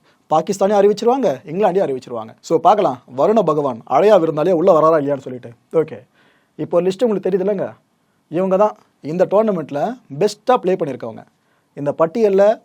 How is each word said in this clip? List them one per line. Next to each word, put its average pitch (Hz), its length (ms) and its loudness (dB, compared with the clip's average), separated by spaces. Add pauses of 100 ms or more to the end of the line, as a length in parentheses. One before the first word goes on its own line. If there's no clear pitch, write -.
(300)
பாகிஸ்தானையும் 190 520 0
அறிவிச்சிருவாங்க, 208 640 0
இங்கிலாண்டையும் 180 400 -2
அறிவிச்சிருவாங்க. 120 420 -8 (120)
So, 165 180 0
பார்க்கலாம், 175 420 2 (160)
வருண 202 260 2
பகவான் 147 380 -2 (100)
அழையா 185 300 4
விருந்தாலே 160 320 0
உள்ள 165 280 4
வராரா 156 220 4
இல்லையான்னு 139 160 -4
சொல்லிட்டு. 123 320 -14 (220)
ஓகே, 131 340 -4 (500)
இப்போ 170 260 -2
லிஸ்ட் 190 220 -2
உங்களுக்கு 190 240 -2
தெரியுது 185 180 -2
இல்லைங்க? 165 260 -4 (560)
இவங்க 185 280 -2
தான் 208 200 0 (240)
இந்த 165 300 -2
டோர்னமெண்ட்ல 202 680 -2 (200)
பெஸ்ட்டாக 208 420 -2
ப்ளே 185 140 -2
பண்ணியிருக்கவங்க. 120 500 -8 (500)
இந்த 143 240 -6
பட்டியல்ல 202 680 2